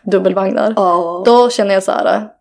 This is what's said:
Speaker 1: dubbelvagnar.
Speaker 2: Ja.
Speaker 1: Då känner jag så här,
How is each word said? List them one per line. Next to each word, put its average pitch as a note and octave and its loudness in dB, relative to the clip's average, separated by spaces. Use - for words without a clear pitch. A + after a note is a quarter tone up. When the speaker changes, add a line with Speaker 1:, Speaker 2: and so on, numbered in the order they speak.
Speaker 1:
dubbelvagnar. F#3+ -2
Speaker 2:
Ja. F3 -2
Speaker 1:
Då A#3+ 4
känner G3+ -2
jag F#3+ 0
så - -2
här, G#3+ -2